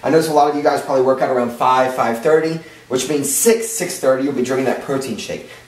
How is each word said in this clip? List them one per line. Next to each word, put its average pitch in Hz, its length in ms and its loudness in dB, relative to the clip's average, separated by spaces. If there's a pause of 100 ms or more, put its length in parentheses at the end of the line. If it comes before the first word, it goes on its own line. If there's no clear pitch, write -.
I 127 80 -2
notice 160 180 4
a 147 60 -2
lot 147 160 4
of 143 60 -2
you 143 60 -4
guys 147 200 2
probably 135 200 0
work 131 200 2
out 131 80 0
around 120 220 0
five, 131 420 2
five 117 280 -2
thirty, 160 380 2 (280)
which 131 200 -2
means 143 260 -2
six, 226 340 2
six - 300 -6
thirty, 131 260 2
you'll 139 100 -2
be 123 80 -2
drinking 127 240 -2
that - 160 -4
protein 127 340 -4
shake. - 320 -10 (200)